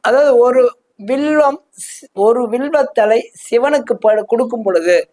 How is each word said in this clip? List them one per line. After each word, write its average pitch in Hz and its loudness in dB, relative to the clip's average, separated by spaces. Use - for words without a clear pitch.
அதாவது 277 2
ஒரு 247 4
வில்வம் 294 0
ஸ்-, - -16
ஒரு 240 2
வில்வத்தலை 247 0
சிவனுக்கு 247 -2
ப-, 214 2
கொடுக்கும் 233 -2
பொழுது 175 0